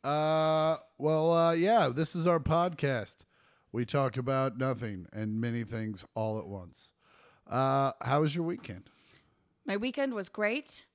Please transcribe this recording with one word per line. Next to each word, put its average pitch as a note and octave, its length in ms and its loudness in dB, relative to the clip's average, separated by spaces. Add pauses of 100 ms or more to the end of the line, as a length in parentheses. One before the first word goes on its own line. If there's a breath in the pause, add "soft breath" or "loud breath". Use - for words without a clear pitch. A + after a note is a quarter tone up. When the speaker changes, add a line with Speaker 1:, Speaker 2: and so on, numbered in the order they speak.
Speaker 1:
Uh, D#3 720 2 (220)
well, D#3 340 4
uh, E3 200 6
yeah, F3 360 4
this C#3+ 260 -2
is E3+ 140 2
our E3+ 100 4
podcast. D3+ 880 0 (480 soft breath)
We A#2 120 -2
talk C3+ 320 0
about C3 400 0
nothing A#2+ 560 -4
and G#2+ 280 -4
many A#2 240 -2
things A2 400 -8 (100)
all A2 240 -2
at G#2 80 -8
once. F#2+ 460 -16 (540 soft breath)
Uh, C3+ 460 0 (100)
how C#3 180 2
was D3+ 160 0
your E3+ 80 -4
weekend? - 440 -10 (760 soft breath)
Speaker 2:
My G3 120 -2
weekend B3+ 380 -2
was G3 140 -6
great. A3 560 -4 (100)